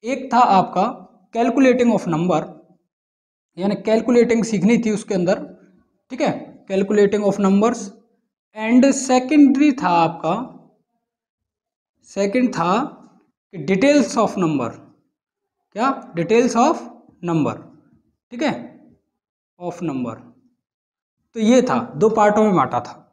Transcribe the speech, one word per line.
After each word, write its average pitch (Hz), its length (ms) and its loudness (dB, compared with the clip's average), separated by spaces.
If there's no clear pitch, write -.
एक 262 300 -6
था 240 60 4
आपका 190 440 2
calculating 247 580 2
of 190 140 -2
number, 165 340 -2
यानी 196 180 -2
calculating 226 680 2
सीखनी 208 340 0
थी 214 140 -2
उसके 208 220 -6
अंदर, 180 280 -2
ठीक 262 100 -8
है, - 500 -6
calculating 202 540 0
of 196 140 -2
numbers। 202 420 2
And 240 360 4
secondary 269 800 2
था 180 320 -2
आपका, 165 320 -2
second 202 440 -2
था 175 240 0
कि 160 120 -12
details 247 540 2
of 202 180 -2
number, 151 320 -2
क्या, 233 140 -2
details 226 460 0
of - 260 0
number, 147 320 -2
ठीक 247 120 -8
है, 285 100 -2
of 180 240 -10
number, 127 320 -6
तो 233 60 -6
ये 240 200 4
था, 240 160 -2
दो 196 140 2
पार्टों 214 340 2
में 208 120 2
बांटा 127 240 0
था। - 120 -14